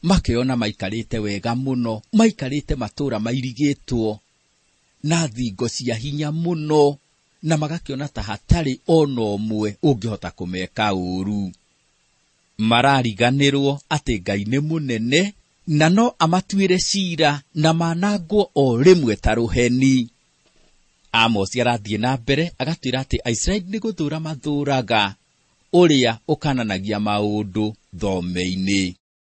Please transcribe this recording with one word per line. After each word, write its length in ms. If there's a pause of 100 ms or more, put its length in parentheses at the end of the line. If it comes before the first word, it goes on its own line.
makeyona 540
maikarĩte 640
wega 360
mũno, 460 (120)
maikarĩte 640
matũũra 440
mairigĩtwo 960 (880)
na 240
thingo 420
cia 260
hinya 360
mũno, 680 (460)
na 140
magakĩona 520
ta 120
hatarĩ 520 (140)
ona 340
ũmwe 640
ũngĩhota 540
kũmeka 560
ũũru. 580 (1080)
Marariganĩrwo 1200 (100)
atĩ 320
Ngai 220
nĩ 160
mũnene, 760 (340)
na 220
no 160 (140)
amatuĩre 600
ciira 640 (140)
na 180
manangwo 840
o 280
rĩmwe 320
ta 200
rũheni. 720 (1040)
Amosi 500
arathiĩ 380
na 180
mbere, 420
agatwĩra 440
atĩ 220
Aisiraeli 440
nĩ 100
gũthũũra 460
mathũũraga 880 (600)
ũrĩa 440 (100)
ũkananagia 720
maũndũ 720 (260)
thome-inĩ. 920 (320)